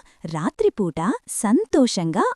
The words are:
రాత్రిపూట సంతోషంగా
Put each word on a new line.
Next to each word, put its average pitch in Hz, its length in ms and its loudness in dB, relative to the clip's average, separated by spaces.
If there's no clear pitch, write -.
రాత్రిపూట 175 680 -2
సంతోషంగా 240 1080 0